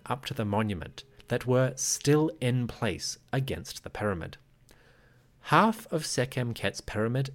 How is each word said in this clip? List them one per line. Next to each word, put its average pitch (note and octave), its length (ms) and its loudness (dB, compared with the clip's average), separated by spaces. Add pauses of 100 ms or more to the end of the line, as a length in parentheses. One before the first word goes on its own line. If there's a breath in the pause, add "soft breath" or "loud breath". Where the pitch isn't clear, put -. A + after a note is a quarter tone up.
up B2 200 -4
to - 80 -6
the A2+ 100 -2
monument G#2 600 0 (240 loud breath)
that A#2+ 180 0
were B2+ 300 4
still D3+ 540 4 (100)
in B2 260 2
place - 520 -4 (140)
against - 500 -4
the - 80 -14
pyramid. F#2+ 460 -4 (1080 soft breath)
Half G#3+ 500 2
of D#3+ 100 0
Sekhem B2+ 520 -2
Ket's - 260 -4
pyramid B2 540 -2